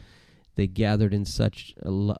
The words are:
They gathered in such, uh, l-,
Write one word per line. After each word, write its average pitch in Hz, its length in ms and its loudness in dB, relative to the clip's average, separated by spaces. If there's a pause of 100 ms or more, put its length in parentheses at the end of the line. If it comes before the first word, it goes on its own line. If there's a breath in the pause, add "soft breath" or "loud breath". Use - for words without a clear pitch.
(540 loud breath)
They 101 140 0
gathered 104 480 2
in 101 100 0
such, - 480 -2 (100)
uh, - 60 -6
l-, 101 300 0